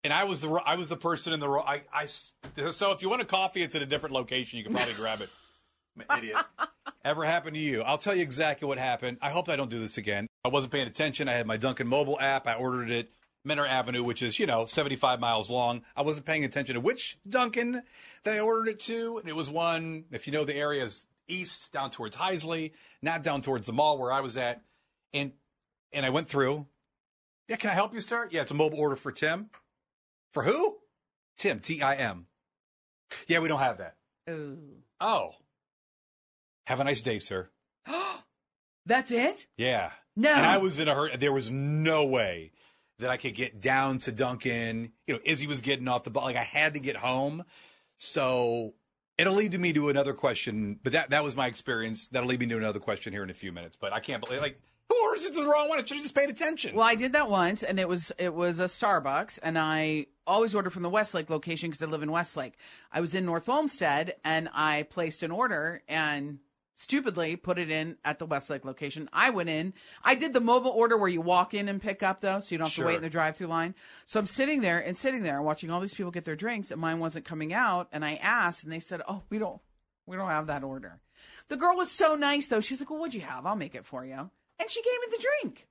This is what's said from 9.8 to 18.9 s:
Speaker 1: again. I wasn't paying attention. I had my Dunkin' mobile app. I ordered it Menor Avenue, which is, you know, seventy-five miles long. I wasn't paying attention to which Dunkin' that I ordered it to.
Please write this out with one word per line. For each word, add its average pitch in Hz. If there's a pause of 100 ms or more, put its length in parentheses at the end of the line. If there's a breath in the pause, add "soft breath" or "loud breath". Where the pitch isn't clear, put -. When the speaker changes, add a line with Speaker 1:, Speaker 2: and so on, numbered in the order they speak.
Speaker 1:
again. 104 (180)
I 127
wasn't 131
paying 135
attention. 147
I 123
had 117
my 110
Dunkin' 123
mobile 139
app. 135
I 117
ordered 123
it 117 (340)
Menor 147
Avenue, 123
which 120
is, 117
you 208
know, 113
seventy-five 135
miles 113
long. 120 (160 loud breath)
I 143
wasn't 147
paying 156
attention 131
to 120
which 240
Dunkin' 240 (400 loud breath)
that 214
I 208
ordered 226
it 214
to. 233